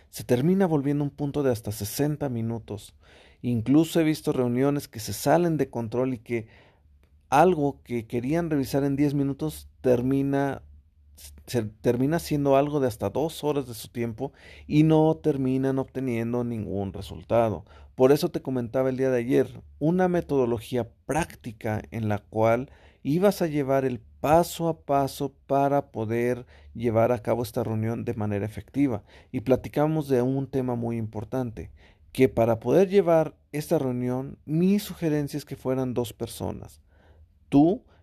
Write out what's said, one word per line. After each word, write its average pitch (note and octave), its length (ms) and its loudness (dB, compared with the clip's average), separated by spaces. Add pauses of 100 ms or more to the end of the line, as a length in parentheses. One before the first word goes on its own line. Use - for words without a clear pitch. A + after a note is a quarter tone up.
(100)
se - 140 -14
termina F3 420 4
volviendo D3 360 0
un C#3+ 60 -2
punto C#3+ 340 -4
de C3+ 80 2
hasta A2 220 -4
sesenta C#3+ 560 -4
minutos. A2+ 680 -8 (460)
Incluso B2 580 2
he D#3+ 60 4
visto D#3 260 0
reuniones C3 580 0
que A2 120 -12
se G#2 140 -8
salen D#3+ 420 2
de C#3 140 -2
control A#2+ 420 -4
y A#2+ 60 -6
que A2+ 300 -6 (840)
algo D3 520 4
que A#2 240 -6
querían D3+ 440 -2
revisar C#3 340 0
en C#3 120 0
diez C#3+ 180 2
minutos C#3 560 -4 (100)
termina, C#3 800 2 (840)
se, A#2+ 160 -2
termina B2 560 0
siendo C#3+ 400 2
algo D3 200 0
de C3 100 2
hasta G#2+ 200 -6
dos C3 340 -4
horas C#3+ 240 -2
de B2 60 -12
su - 160 -14
tiempo A#2 460 -6 (320)
y D3+ 160 6
no D#3 340 4
terminan C3+ 640 0
obteniendo A#2+ 680 -4
ningún G2 480 -6
resultado. G2+ 720 -2 (300)
Por C3 180 6
eso D#3 180 2
te - 120 -6
comentaba C3 480 -2
el B2+ 80 -2
día C3 100 0
de B2 120 2
ayer, A#2+ 420 0 (160)
una F3+ 300 2
metodología B2 840 0 (160)
práctica A#2+ 720 -4 (100)
en A2 200 -4
la G#2 80 0
cual A2+ 520 0 (320)
ibas F3+ 380 2
a F3+ 60 0
llevar C#3 400 0
el B2 140 -6 (200)
paso E3 480 2
a D#3+ 140 -4
paso C#3 520 -2 (140)
para C#3 420 0
poder A#2 560 -4 (280)
llevar A#2 360 2
a B2 80 0
cabo A#2 240 -2
esta A#2+ 220 -4
reunión A2 400 -4
de A#2 100 -4
manera G#2 320 -4
efectiva. A2+ 560 -4 (300)
Y B2+ 80 -4
platicamos D3 680 0
de B2+ 140 2
un C3+ 240 -2
tema B2+ 300 -4
muy A#2 200 -4
importante, A2 760 -8 (400)
que B2+ 160 4
para A2+ 320 2
poder D3+ 280 4
llevar E3 480 4 (140)
esta D3+ 300 0
reunión, B2+ 640 -4
mi F#3 340 2
sugerencia D3+ 580 -2
es C#3 80 -8
que - 120 -12
fueran C3 360 -2
dos A#2+ 200 -2
personas. - 680 -8 (680)
Tú, E3 360 4 (180)